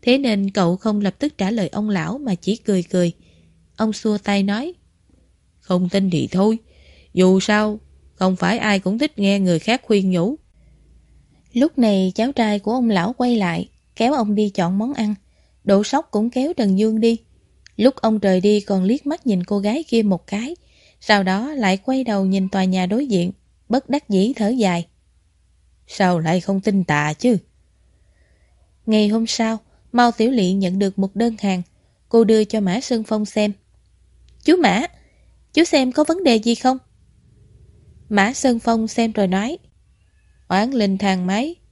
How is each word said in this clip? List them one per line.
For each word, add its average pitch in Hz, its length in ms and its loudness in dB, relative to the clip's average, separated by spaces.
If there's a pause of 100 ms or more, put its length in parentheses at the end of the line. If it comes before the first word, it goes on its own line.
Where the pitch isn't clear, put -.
Thế 247 160 2
nên 208 320 0
cậu 180 260 0
không 208 240 -2
lập 202 180 -2
tức 294 200 -6
trả 190 120 -2
lời 214 180 -2
ông 214 200 -6
lão 190 300 -4
mà 262 160 -4
chỉ 190 220 -4
cười 190 260 -2
cười. 175 300 -2 (640)
Ông 220 160 -2
xua 208 260 -2
tay 202 240 -2
nói. 226 320 -4 (880)
"Không 180 280 -2
tin 196 220 0
thì 156 220 -2
thôi, 214 260 2 (560)
dù 185 260 4
sao 214 400 0 (340)
không 185 220 0
phải 180 220 0
ai 202 200 0
cũng 196 200 -2
thích 302 200 -2
nghe 196 220 2
người 180 180 2
khác 226 260 -2
khuyên 190 260 2
nhủ." 185 260 0 (1160)
Lúc 277 260 0
này 196 360 2
cháu 220 180 -2
trai 214 260 0
của 208 140 -4
ông 240 180 0
lão 190 220 0
quay 247 240 0
lại, 175 320 -2 (280)
kéo 240 160 2
ông 214 220 0
đi 208 160 0
chọn 190 280 -2
món 247 160 -4
ăn. 214 200 -2 (500)
Độ 202 200 4
Sóc 294 260 -2
cũng 220 200 -2
kéo 269 220 -2
Trần 196 260 0
Dương 220 220 0
đi. 233 160 2 (600)
Lúc 247 200 4
ông 220 220 0
rời 190 220 2
đi 208 200 4
còn 196 240 -2
liếc 240 220 -2
mắt 302 200 -6
nhìn 185 180 0
cô 202 140 -4
gái 214 300 -4
kia 226 140 2
một 190 240 -2
cái, 240 300 -8 (440)
sau 208 220 2
đó 202 300 -2
lại 208 240 0
quay 262 280 -4
đầu 202 220 -2
nhìn 190 220 0
tòa 190 160 -2
nhà 185 220 0
đối 233 200 -2
diện, 190 260 -2 (360)
bất 262 200 -2
đắc 285 200 -4
dĩ 202 280 0
thở 214 120 -2
dài. 190 380 -2 (1000)
"Sao 180 320 0
lại 165 220 0
không 196 200 -2
tin 196 240 0
tà 151 280 0
chứ?" 240 240 0 (1500)
Ngày 214 220 2
hôm 226 180 0
sau, 226 320 -2 (340)
Mao 240 200 4
Tiểu 233 180 0
Lị 196 220 2
nhận 190 260 -2
được 196 200 -2
một 190 180 -4
đơn 226 220 -2
hàng, 185 240 -2 (460)
cô 233 160 4
đưa 214 200 4
cho 214 160 -4
Mã 196 200 0
Sơn 233 240 -4
Phong 214 200 -4
xem. 208 280 -2 (920)
"Chú 320 120 6
Mã, 269 300 2 (680)
chú 320 120 4
xem 262 280 0
có 302 120 2
vấn 330 200 -2
đề 240 120 4
gì 226 180 0
không?" 254 240 0 (1300)
Mã 208 240 2
Sơn 247 260 0
Phong 226 300 0
xem 226 240 -2
rồi 208 140 0
nói, 208 320 -2 (880)
"Oán 202 220 0
linh 202 280 0
thang 190 280 -2
máy, 240 280 -4 (180)